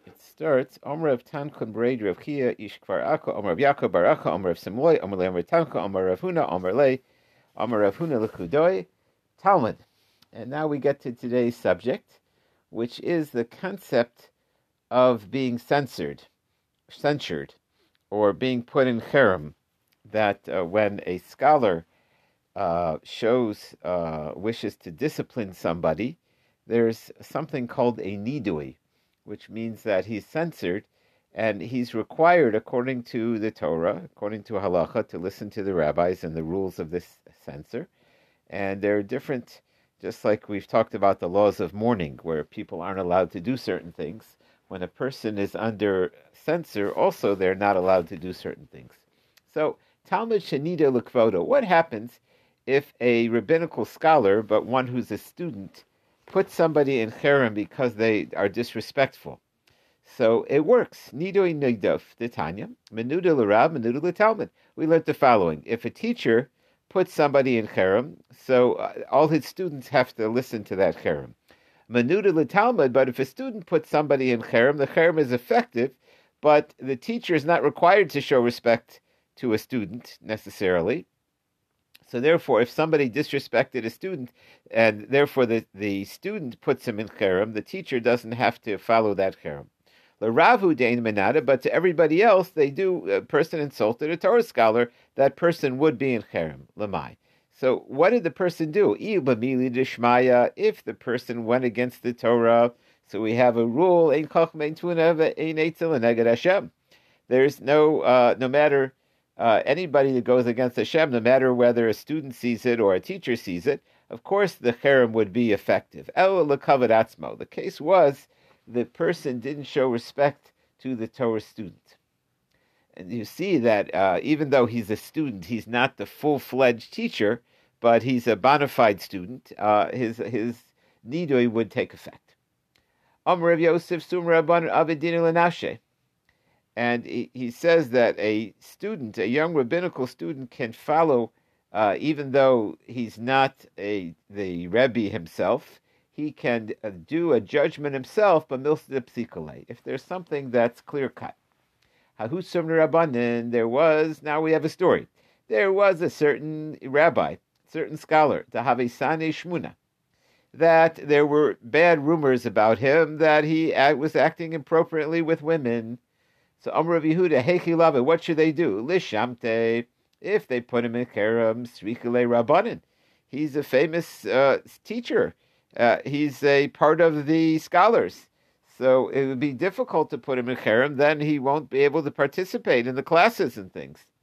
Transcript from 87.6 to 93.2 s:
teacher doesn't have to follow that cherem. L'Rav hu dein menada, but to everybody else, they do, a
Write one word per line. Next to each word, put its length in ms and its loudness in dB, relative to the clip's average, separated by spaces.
teacher 400 -8
doesn't 320 -2
have 300 0
to 140 -6
follow 360 2
that 280 -2
cherem. 260 -12
L'Rav 400 4
hu 160 2
dein 260 0
menada, 420 0
but 180 0
to 120 -4
everybody 480 2
else, 280 4
they 200 0
do, 400 -4
a 120 0